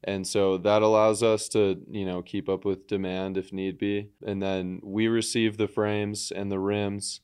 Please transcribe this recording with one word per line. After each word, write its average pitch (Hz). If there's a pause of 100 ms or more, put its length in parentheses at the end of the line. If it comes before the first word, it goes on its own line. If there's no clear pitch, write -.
And 98
so 95
that 104
allows 110
us 110
to, 98
you 101
know, 90
keep 95
up 95
with 95
demand 95
if 92
need 95
be. 101 (160)
And 98
then 95
we 107
receive 113
the 107
frames 104
and 101
the 98
rims 101